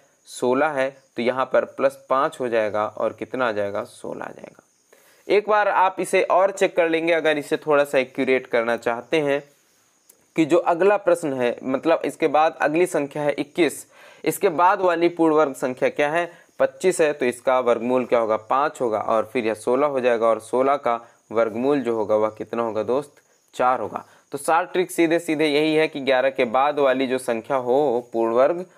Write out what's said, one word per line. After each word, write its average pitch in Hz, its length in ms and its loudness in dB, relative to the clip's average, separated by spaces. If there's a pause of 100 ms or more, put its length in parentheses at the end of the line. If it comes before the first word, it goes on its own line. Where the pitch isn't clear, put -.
(280)
सोलह 127 400 0
है, 135 220 -2 (260)
तो 123 60 -4
यहाँ 127 240 0
पर 120 200 0
प्लस - 440 -4
पाँच 139 300 0
हो 131 100 -4
जाएगा 107 380 0
और 107 260 -4
कितना 123 340 -6
आ 113 40 0
जाएगा, 104 320 -4
सोलह - 420 -14
आ - 60 -12
जाएगा। - 320 -20 (640)
एक 202 220 0
बार 208 180 2
आप 185 320 2
इसे 185 240 0
और 190 280 2
चेक 196 240 -2
कर 170 140 2
लेंगे, 165 240 0
अगर 156 240 0
इसे 147 200 -4
थोड़ा 147 260 2
सा 143 140 -2
एक्यूरेट 131 500 0
करना 117 300 0
चाहते 120 440 -2
हैं, 143 220 -2 (920)
कि 160 100 2
जो 151 120 2
अगला 175 400 2
प्रश्न 170 360 0
है, 123 300 -2
मतलब 135 420 0
इसके 147 220 -2
बाद 151 340 2
अगली 156 240 2
संख्या 147 380 -4
है 147 80 2
इक्कीस, 147 540 -2 (400)
इसके 160 240 0
बाद 180 320 2
वाली 170 280 2
पूर्ण 165 260 2
वर्ग 151 180 2
संख्या 127 360 -2
क्या 147 200 0
है, 170 220 -2 (280)
पच्चीस 175 420 0
है 151 120 4
तो 135 120 -2
इसका 127 340 0
वर्गमूल 120 460 0
क्या 120 140 2
होगा, 110 180 0
पाँच 139 440 -4
होगा 110 180 -2
और 110 340 0
फिर 120 120 -2
यह 110 80 0
सोलह 127 340 0
हो 135 120 -4
जाएगा 117 280 2
और 113 140 2
सोलह 131 360 0
का 120 220 -2 (320)
वर्गमूल 117 500 0
जो 117 140 -2
होगा 107 200 0
वह 107 140 0
कितना 110 340 -6
होगा 110 200 -4
दोस्त, 127 300 -4 (400)
चार 127 260 0
होगा। - 260 -10 (260)
तो 143 60 -8
शॉर्ट 175 340 -2
ट्रिक 175 200 -2
सीधे 165 280 2
सीधे 160 280 -2
यही 151 280 2
है 156 120 2
कि 151 140 -12
ग्यारह 131 280 2
के 131 180 0
बाद 135 320 0
वाली 135 280 2
जो 131 100 -2
संख्या 123 400 -4
हो 123 560 0
पूर्ण 113 200 0
वर्ग 160 320 2 (120)